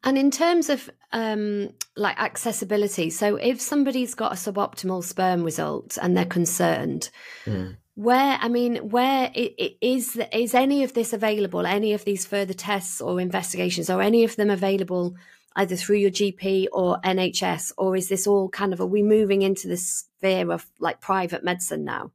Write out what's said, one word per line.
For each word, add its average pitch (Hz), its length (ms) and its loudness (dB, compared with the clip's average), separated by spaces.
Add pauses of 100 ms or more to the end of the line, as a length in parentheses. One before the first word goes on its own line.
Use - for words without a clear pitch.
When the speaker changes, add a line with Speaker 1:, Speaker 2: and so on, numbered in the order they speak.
Speaker 1:
And 269 160 2
in 269 140 4
terms 339 380 2
of, 277 200 0 (220)
um, 214 600 -2 (260)
like, - 200 -2
accessibility, 208 920 -2
so 208 260 0
if 247 240 0
somebody's 262 560 0
got 226 160 -2
a - 40 -6
suboptimal 185 680 -4
sperm 180 400 0
result 156 580 -4
and 180 140 2
they're 180 80 2
concerned, 170 880 0 (360)
Speaker 2:
Mm. 92 300 -4 (200)
Speaker 1:
where, 254 440 2
I 226 80 -2
mean, 240 300 2 (120)
where 254 460 2
i-, 233 240 -2
i-, - 220 -4
is, 247 360 0 (140)
is 233 240 0
any 269 300 4
of 262 80 -6
this 233 180 -2
available, 202 540 0
any 208 260 0
of 208 140 -2
these 202 200 -2
further 196 280 -2
tests 185 480 -6
or 180 180 -2
investigations, 180 720 -2
or 190 120 2
any 226 220 6
of 226 140 0
them 208 120 2
available 185 680 0 (420)
either 185 180 0
through 208 220 2
your 202 140 4
G 196 200 0
P 190 400 0
or 180 320 2
N 185 160 2
H 185 240 0
S, 180 340 -4
or 185 200 0
is 185 100 -2
this 190 180 -2
all 202 220 4
kind 196 240 -2
of, 180 80 -4
are 185 60 0
we 202 180 2
moving 208 380 4
into 190 260 0
the 175 80 -2
sphere 180 720 -2
of, 170 160 -4 (140)
like, - 220 -4
private 180 420 -2
medicine 180 400 -4
now? - 320 -8